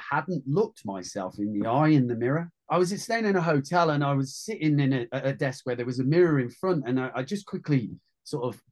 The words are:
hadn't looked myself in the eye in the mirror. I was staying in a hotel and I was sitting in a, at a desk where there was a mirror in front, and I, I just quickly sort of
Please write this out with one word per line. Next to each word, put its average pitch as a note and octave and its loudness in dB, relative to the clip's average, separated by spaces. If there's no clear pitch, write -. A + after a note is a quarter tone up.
hadn't D3 -4
looked G3 -2
myself F#2+ -8
in G#2 -4
the G#2 -2
eye C#3+ 4
in C3+ 6
the A#2+ -2
mirror. C#3 -2
I E3 0
was F3+ 2
staying A3+ -2
in G3 2
a F3+ 2
hotel E3 2
and C#3+ 2
I C#3+ 2
was C3+ -2
sitting D#3 0
in C3+ 4
a, A#2+ 0
at C3 -2
a C#3 0
desk C3+ -4
where B2 -2
there A#2+ -4
was B2+ -2
a B2 0
mirror D#3+ 4
in A#2+ 0
front, F3 -2
and B2+ 0
I, C3 -2
I C3 -4
just G3+ -6
quickly C#3 -2
sort B2+ -6
of - -8